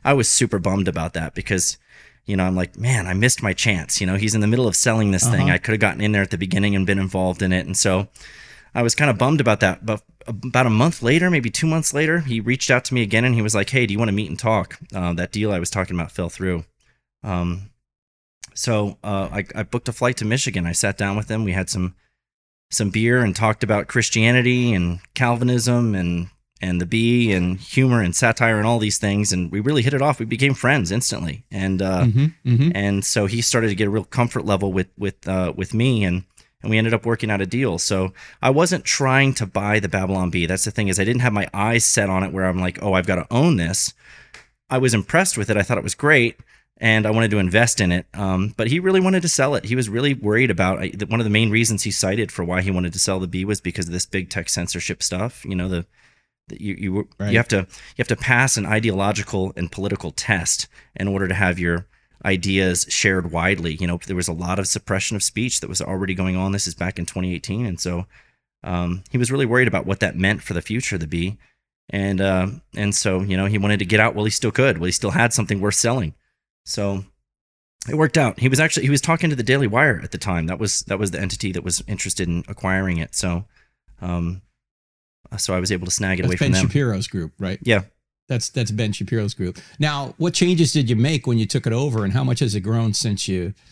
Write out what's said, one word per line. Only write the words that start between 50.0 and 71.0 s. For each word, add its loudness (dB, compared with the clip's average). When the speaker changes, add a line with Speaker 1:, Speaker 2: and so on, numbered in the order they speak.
Speaker 1:
worried 2
about, 0
I, -4
th-, -8
one 0
of 0
the 0
main 4
reasons 2
he -4
cited 0
for -6
why 0
he -2
wanted 0
to -6
sell 0
the -4
Bee -4
was -2
because -4
of -8
this -4
big -6
tech -8
censorship -6
stuff. -6
You -6
know, -2
the, -2
the, -14
you, -6
you, -4
Speaker 2:
Right. -2
Speaker 1:
you 4
have 2
to, 2
you -10
have 0
to 2
pass 2
an -2
ideological -2
and -6
political -6
test -2
in -4
order 0
to 0
have 0
your 0
ideas 2
shared 0
widely. 0
You -4
know, -2
there -6
was -2
a -4
lot -4
of -4
suppression -4
of -4
speech -4
that -12
was -4
already -4
going -2
on. 0
This -2
is -8
back -6
in -4
twenty -6
eighteen. -6
And -6
so, -4
um, -4
he -4
was 0
really 0
worried 4
about -2
what -2
that -2
meant 0
for -8
the -2
future -4
of -4